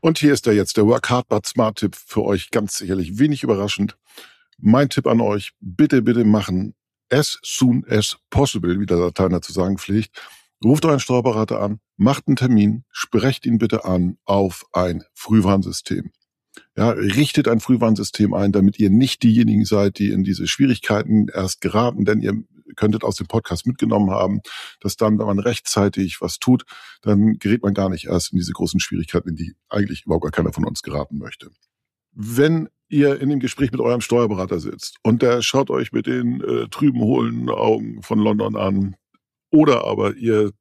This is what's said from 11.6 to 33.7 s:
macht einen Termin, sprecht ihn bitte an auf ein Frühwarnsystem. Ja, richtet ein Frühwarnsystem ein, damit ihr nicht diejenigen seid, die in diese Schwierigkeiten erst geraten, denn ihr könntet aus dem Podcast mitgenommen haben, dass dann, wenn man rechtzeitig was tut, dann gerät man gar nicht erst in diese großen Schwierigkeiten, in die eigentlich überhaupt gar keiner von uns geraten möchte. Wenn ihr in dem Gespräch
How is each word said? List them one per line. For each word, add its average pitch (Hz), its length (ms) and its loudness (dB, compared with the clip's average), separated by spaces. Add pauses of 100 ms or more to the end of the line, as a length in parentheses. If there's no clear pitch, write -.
macht 131 320 0
einen 143 80 2
Termin, 113 540 2
sprecht - 560 -2
ihn 120 100 0
bitte 110 300 -2
an 90 400 -2
auf 98 480 0
ein 90 300 -2 (100)
Frühwarnsystem. 95 960 0 (680)
Ja, 117 140 2
richtet 120 580 0
ein 117 120 2
Frühwarnsystem 110 720 0
ein, 98 180 0
damit 98 260 4
ihr 101 120 4
nicht 123 320 2
diejenigen 110 420 4
seid, 101 340 0
die 101 120 0
in 95 120 0
diese 95 240 -2
Schwierigkeiten 110 840 0
erst 95 300 -6
geraten, 110 420 0
denn 107 160 2
ihr 104 140 -2 (420)
könntet 107 280 0
aus 104 120 -2
dem - 100 -8
Podcast - 400 -4
mitgenommen 107 440 0
haben, 98 300 -2 (400)
dass - 160 -6
dann, 107 220 2
wenn 107 80 -2
man 101 120 -2
rechtzeitig 101 800 -2
was - 180 -6
tut, 127 260 2 (380)
dann 107 360 2
gerät 113 240 0
man 101 120 0
gar 98 140 0
nicht 90 180 -6
erst - 260 -2
in 92 60 0
diese 87 140 -4
großen 90 280 -2
Schwierigkeiten, 87 480 -6
in 80 80 -6
die 82 180 -10 (140)
eigentlich 101 380 -6
überhaupt 82 180 -2
gar 80 80 -6
keiner 82 200 -2
von - 120 -6
uns - 180 -10
geraten 73 360 -8
möchte. - 320 -16 (640)
Wenn 143 560 0 (200)
ihr 143 320 2
in 139 80 -2
dem 143 100 0
Gespräch 131 320 -2